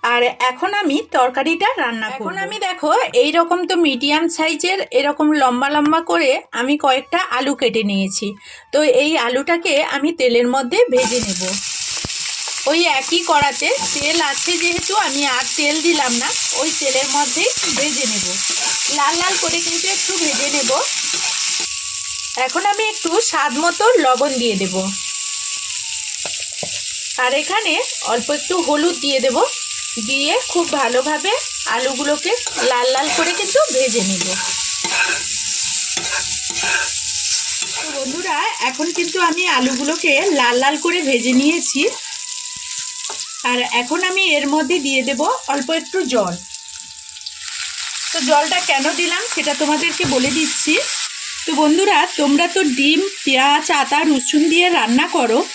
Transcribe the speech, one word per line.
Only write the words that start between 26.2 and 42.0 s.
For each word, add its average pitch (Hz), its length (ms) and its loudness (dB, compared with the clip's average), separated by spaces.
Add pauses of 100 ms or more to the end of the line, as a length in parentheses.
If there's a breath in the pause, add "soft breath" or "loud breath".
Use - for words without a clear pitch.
আর 254 160 0
এখানে 339 480 -2 (220)
অল্প - 280 -2
একটু 339 300 -2
হলুদ 302 380 2
দিয়ে 277 200 0
দেব। 262 240 2 (640)
দিয়ে 285 400 0
খুব 339 240 0
ভালোভাবে 277 600 0 (340)
আলুগুলোকে 277 680 -2 (320)
লাল 494 280 2
লাল 294 260 0
করে 339 160 2
কিন্তু 381 260 0 (140)
ভেজে 254 260 2
নেব। 190 280 0 (3500)
তো 294 180 -6
বন্ধুরা, 302 440 -4 (160)
এখন 277 320 -2
কিন্তু 349 300 -2
আমি 349 260 2
আলুগুলোকে 277 760 0 (100)
লাল 247 260 2
লাল 294 200 2
করে 339 240 0
ভেজে 254 300 2
নিয়েছি। 294 580 2 (1500)